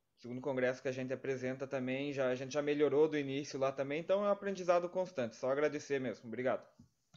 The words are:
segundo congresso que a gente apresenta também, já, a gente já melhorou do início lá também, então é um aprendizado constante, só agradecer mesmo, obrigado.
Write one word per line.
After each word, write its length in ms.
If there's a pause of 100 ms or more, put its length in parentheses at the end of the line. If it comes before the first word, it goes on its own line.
(200)
segundo 220
congresso 400
que 60
a 40
gente 200
apresenta 540
também, 480
já, 140
a 80
gente 180
já 80
melhorou 460
do 100
início 420
lá 120
também, 300
então 220
é 40
um 40
aprendizado 560
constante, 480
só 140
agradecer 500
mesmo, 280
obrigado. 360 (540)